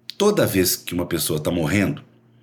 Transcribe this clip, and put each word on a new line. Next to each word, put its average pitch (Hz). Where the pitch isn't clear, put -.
toda 202
vez 92
que -
uma 87
pessoa 80
tá 78
morrendo, 85